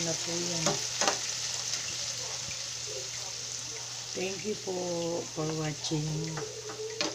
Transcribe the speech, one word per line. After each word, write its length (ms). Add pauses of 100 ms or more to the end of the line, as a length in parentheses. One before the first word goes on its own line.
na 80
po 180
yan. 340 (3500)
Thank 320
you 160
po 160 (560)
for 240
watching. 480 (1080)